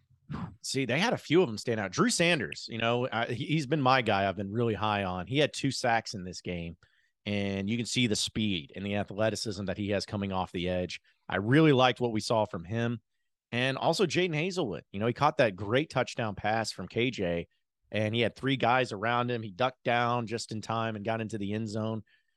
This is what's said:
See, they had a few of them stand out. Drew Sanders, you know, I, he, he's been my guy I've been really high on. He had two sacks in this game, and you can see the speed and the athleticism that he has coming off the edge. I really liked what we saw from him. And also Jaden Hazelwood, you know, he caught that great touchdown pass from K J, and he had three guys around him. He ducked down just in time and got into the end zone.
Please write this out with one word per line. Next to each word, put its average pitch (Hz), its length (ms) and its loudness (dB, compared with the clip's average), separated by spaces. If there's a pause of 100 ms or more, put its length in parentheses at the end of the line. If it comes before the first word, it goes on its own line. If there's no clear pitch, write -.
(640)
See, 135 220 -2
they 120 140 2
had 220 140 2
a - 60 -2
few 175 240 4
of 147 40 4
them 110 120 -4
stand 113 200 0
out. 95 120 -2
Drew 160 180 4
Sanders, 165 600 0
you 113 100 -6
know, 120 320 2
I, 113 160 0
he, 117 180 -4
he's 147 220 0
been 156 120 0
my 131 220 6
guy 101 260 2
I've 92 80 0
been 98 160 -6
really 117 220 0
high 104 300 0
on. 90 240 -4
He 127 100 -2
had 147 160 2
two - 160 -2
sacks 117 460 -2
in 92 80 -8
this 90 180 -12
game, 85 360 -8 (500)
and 98 420 -2
you 117 80 0
can 117 80 -2
see 123 220 2
the 104 80 2
speed 98 600 -2
and 92 80 -10
the 101 120 -4
athleticism 101 680 -2
that 92 120 -4
he 101 140 -4
has 98 160 -2
coming 98 240 -4
off 92 200 -4
the 87 160 -2
edge. 90 320 -2 (300)
I - 60 -4
really 139 380 6
liked 127 280 4
what 120 100 0
we 107 100 0
saw 110 240 2
from 85 200 -10
him. 117 340 -2 (520)
And 131 260 -2
also 165 280 2
Jaden 170 300 0
Hazelwood, 156 560 -2
you 98 80 -8
know, 110 80 2
he 123 60 2
caught 151 240 2
that 110 180 4
great 107 340 0
touchdown 120 460 -2
pass 110 360 0
from 92 160 -10
K 120 220 0
J, 87 380 -2 (440)
and 107 220 0
he 117 80 2
had 110 140 0
three 135 220 0
guys 123 340 2
around 120 400 0
him. 117 100 -4
He 110 100 -10
ducked 123 320 -2
down 120 440 2
just 113 240 -6
in 110 100 -6
time 113 340 -2
and 101 100 -8
got 113 160 -2
into 110 160 -6
the 101 160 -4
end 110 160 -4
zone. 110 340 -4 (340)